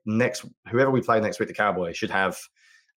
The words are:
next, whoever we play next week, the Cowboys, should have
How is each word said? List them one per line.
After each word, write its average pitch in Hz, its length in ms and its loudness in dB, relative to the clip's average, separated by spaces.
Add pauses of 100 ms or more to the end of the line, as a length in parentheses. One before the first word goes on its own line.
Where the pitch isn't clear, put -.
next, 113 400 0 (240)
whoever 135 220 4
we 123 100 2
play 117 180 2
next 104 200 -2
week, 101 100 0
the 92 40 -10
Cowboys, 90 440 -2
should 104 140 -4
have 95 280 0 (600)